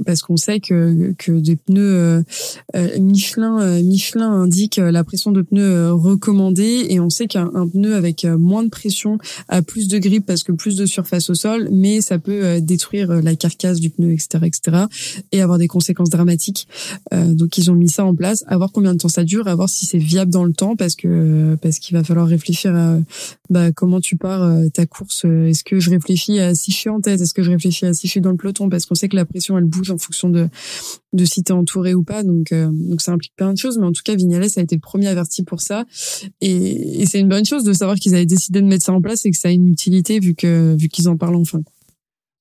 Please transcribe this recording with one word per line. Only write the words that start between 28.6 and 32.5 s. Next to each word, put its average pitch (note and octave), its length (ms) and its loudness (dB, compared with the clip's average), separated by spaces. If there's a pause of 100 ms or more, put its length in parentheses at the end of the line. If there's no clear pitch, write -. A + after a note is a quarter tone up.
parce F3 160 -2
qu'on - 80 -4
sait F#3+ 160 -2
que G3 60 0
la F3+ 100 0
pression F#3 320 -4
elle F3 60 2
bouge F3+ 260 -2
en F3 80 -4
fonction F3 320 -4
de, E3+ 180 2 (640)
de F3+ 140 2
si E3+ 180 -2
t'es F#3+ 80 0
entouré F3+ 420 0
ou F#3 80 2
pas, G#3 200 -6
donc, E3+ 300 0